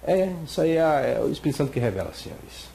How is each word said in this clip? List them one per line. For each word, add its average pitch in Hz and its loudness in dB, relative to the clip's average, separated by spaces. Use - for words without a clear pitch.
É, 185 2
isso - -4
aí 165 4
é, 143 4
é - 0
o 120 2
Espírito 147 -2
Santo 139 0
que 123 0
revela, 101 -2
senhores. - -14